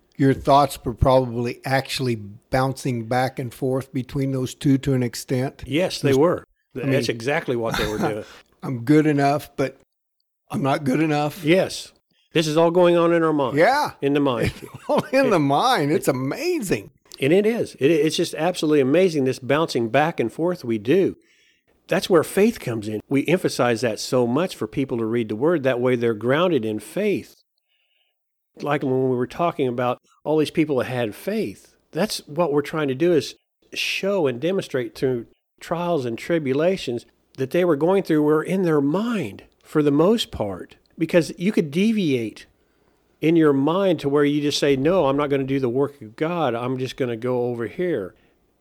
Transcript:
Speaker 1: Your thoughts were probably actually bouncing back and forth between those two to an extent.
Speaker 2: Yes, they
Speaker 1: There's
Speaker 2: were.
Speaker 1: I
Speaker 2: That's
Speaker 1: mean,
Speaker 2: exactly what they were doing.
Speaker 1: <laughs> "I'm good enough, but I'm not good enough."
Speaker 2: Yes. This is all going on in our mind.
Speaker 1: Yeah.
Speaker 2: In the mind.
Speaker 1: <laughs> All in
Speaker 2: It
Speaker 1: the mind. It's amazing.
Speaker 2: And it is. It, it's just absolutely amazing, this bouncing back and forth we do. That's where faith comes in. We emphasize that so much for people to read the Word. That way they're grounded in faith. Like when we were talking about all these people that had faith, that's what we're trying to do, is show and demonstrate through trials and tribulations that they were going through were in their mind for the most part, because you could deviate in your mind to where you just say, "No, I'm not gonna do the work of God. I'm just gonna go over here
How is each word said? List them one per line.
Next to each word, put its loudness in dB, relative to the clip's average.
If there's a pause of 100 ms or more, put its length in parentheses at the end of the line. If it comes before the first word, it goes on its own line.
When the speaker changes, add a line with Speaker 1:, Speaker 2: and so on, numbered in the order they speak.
(180)
Speaker 1:
Your 4
thoughts 2
were -6
probably 0
actually -2
bouncing -4
back -2
and -8
forth -4
between -4
those -4
two 2
to 0
an 2
extent. -4
Speaker 2:
Yes, -2
they 2
Speaker 1:
There's 4
Speaker 2:
were. 2 (320)
Speaker 1:
I -8 (100)
Speaker 2:
That's 0
Speaker 1:
mean, -2
Speaker 2:
exactly -2
what -2
they -2
were -4
doing. -4 (200)
Speaker 1:
<laughs> -20
"I'm -6
good 4
enough, 0
but -4 (720)
I'm -4
not 0
good 2
enough." -2
Speaker 2:
Yes. 0 (400)
This 2
is -2
all 4
going 6
on 4
in 4
our 2
mind. 0
Speaker 1:
Yeah. 2 (100)
Speaker 2:
In 0
the 2
mind. 0 (160)
Speaker 1:
<laughs> -18
All 0
in 4
Speaker 2:
It 2
Speaker 1:
the 4
mind. 2
It's 0
amazing. -4 (280)
Speaker 2:
And 2
it 2
is. -2
It, 2
it's 2
just -4
absolutely 0
amazing, 2
this -2
bouncing -2
back 0
and -2
forth -4
we -2
do. 0 (720)
That's -2
where 6
faith 0
comes -6
in. -6
We 2
emphasize 0
that -2
so 0
much -2
for -6
people -4
to -2
read -2
the -4
Word. 0
That 0
way 2
they're 2
grounded 0
in -2
faith. -6 (1300)
Like -2
when 0
we 0
were -2
talking -2
about -2 (240)
all 0
these 0
people 0
that 0
had -4
faith, -8 (160)
that's -4
what -2
we're 4
trying -4
to -2
do, 2
is 0 (380)
show -2
and -2
demonstrate -4
through -2 (320)
trials -2
and -4
tribulations -2 (320)
that -4
they 2
were 4
going 2
through 2
were 4
in -2
their 2
mind -2 (200)
for 0
the 4
most 2
part, -8 (220)
because 2
you 0
could 0
deviate 0 (760)
in 4
your 6
mind 2
to -2
where 4
you 0
just 0
say, 4
"No, 2
I'm 2
not 0
gonna 0
do -2
the 0
work -2
of -18
God. -2
I'm -4
just -8
gonna -2
go -2
over -4
here -4 (460)